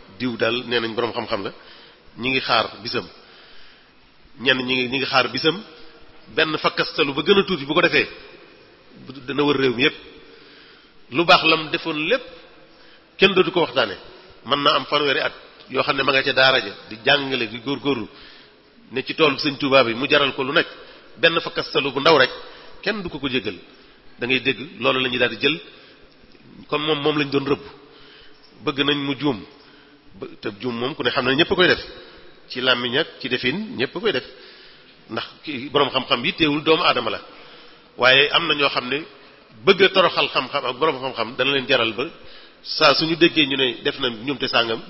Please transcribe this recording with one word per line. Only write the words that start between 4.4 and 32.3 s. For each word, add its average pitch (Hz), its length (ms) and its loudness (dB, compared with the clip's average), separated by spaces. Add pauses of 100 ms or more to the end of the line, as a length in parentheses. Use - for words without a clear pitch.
Ñenn 131 180 4
ñi 127 160 -2
ngi, 127 140 0
ñi 131 100 -4
ngi 131 80 -2
xaar 127 220 2
bisam, 156 320 -2 (720)
benn 156 240 0
fakkastalu 156 560 -2
ba 156 80 -2
gën 196 160 4
a 196 60 4
tuuti 160 220 -4
bu 151 80 -4
ko 175 80 4
defee, 139 260 2 (1000)
bu, - 60 -14 (140)
dana 139 160 -2
wër 143 140 4
réew 131 180 2
mi 120 80 0
yépp. 156 120 2 (1160)
Lu 151 140 0
baax 170 200 6
lam 160 260 2
defoon 156 280 -4 (100)
lépp, 247 140 0 (960)
kenn 196 160 4
dootu 170 160 4
ko 175 100 2
waxtaane. 117 360 0 (480)
Mën 143 180 0
naa 147 140 4
am 135 100 0
fanweeri 147 340 0
at 127 120 -2 (380)
yoo 131 120 0
xam 139 140 -2
ne 135 60 0
ma 135 100 2
nga 135 100 2
ca 135 100 -2
daara 131 280 4
ja, 101 120 -8 (160)
di 107 160 -12
jàngale, 135 440 0
di 117 120 -10
góorgóorlu, 131 480 -2 (840)
ne 127 140 -4
ci 143 100 -8
toolu 147 240 4
Sëñ 143 200 -4
Tuubaa 135 260 6
bi, 117 100 0
mu 131 140 -4
jaral 143 260 2
ko 139 80 -4
lu 131 100 -4
nekk, 160 160 2 (500)
benn 165 220 4
fakkastalu 147 520 -4
bu 131 80 -4
ndaw 156 180 6
rek, 127 120 4 (520)
kenn 208 200 -4
du 175 60 -10
ko 156 100 -10
ko 135 100 -6
jéggal. 117 260 -4 (640)
Da 120 80 -4
ngay 127 140 0
dégg, 120 180 -2 (220)
loolu 131 200 2
la 127 80 -2
ñuy 123 100 -4
daal 120 120 2
di 113 100 -8
jël, 147 200 0 (1080)
comme 151 180 -2
moom, 151 160 0
moom 147 160 0
lañ 143 120 -2
doon 139 140 0
rëbb. 143 180 -2 (1040)
Bëgg 143 200 -4
nañ 147 140 2
mu 139 200 -4
juum. 131 260 -2 (720)
Ba, - 120 -14 (140)
te 120 80 -10 (120)
juum 120 160 -6
moom 127 180 -4
ku - 80 -8
ne 120 80 0
xam 127 160 0
ne 131 80 2
ñépp 165 180 2
a - 20 2
koy 180 140 4
def. 120 120 4 (680)